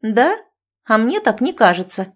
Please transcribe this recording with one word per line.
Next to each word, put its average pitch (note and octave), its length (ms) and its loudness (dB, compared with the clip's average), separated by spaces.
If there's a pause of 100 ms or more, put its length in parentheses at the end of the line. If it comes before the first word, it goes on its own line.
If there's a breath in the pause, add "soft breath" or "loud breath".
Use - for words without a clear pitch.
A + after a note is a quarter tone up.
Да? A#3+ 340 0 (500)
А A3 120 0
мне A#3+ 220 0
так A#3 220 -2
не C#4+ 120 -2
кажется F#3+ 640 0